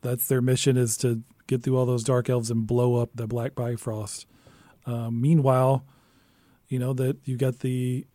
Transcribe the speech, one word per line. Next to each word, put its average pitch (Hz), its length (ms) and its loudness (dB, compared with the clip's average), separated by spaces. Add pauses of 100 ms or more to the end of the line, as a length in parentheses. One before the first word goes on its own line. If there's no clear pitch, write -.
That's 123 260 -4
their 131 140 2
mission, 127 360 2
is 120 200 0
to 117 260 0 (240)
get 127 160 -2
through 131 140 0
all 127 80 2
those 123 180 0
dark 123 260 0
elves 120 220 0
and 113 160 -2
blow 123 280 2
up 120 200 0
the 117 120 -6
Black 120 280 -4
Bifrost. 113 680 -6 (600)
Uh, 117 240 -4
meanwhile, 131 720 4 (840)
you 131 100 -4
know, 127 160 -2
that 131 320 -2
you've 127 140 -4
got 131 200 0
the 127 560 -2